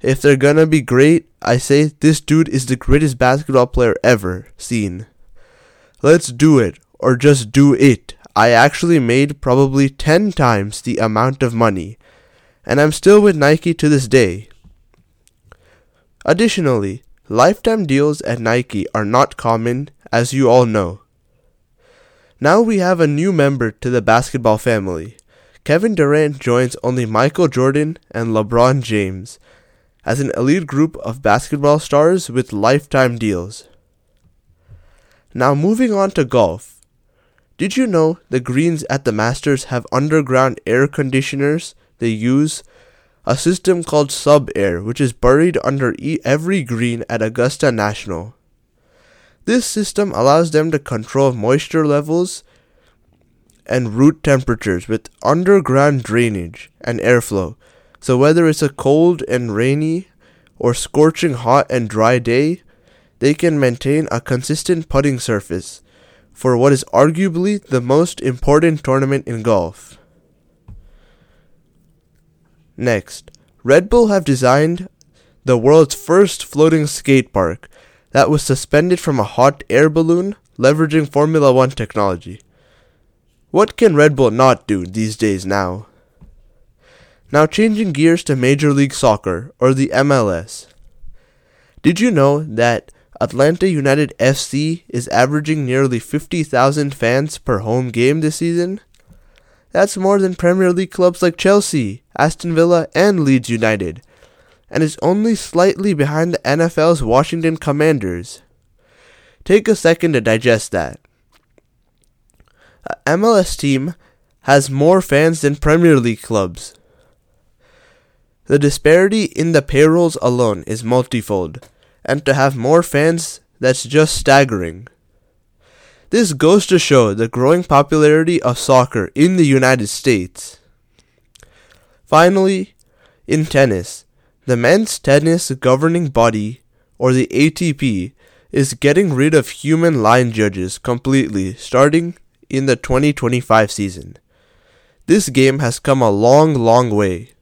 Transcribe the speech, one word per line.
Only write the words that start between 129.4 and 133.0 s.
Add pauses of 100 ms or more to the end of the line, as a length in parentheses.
United
States. (1500)
Finally, (500)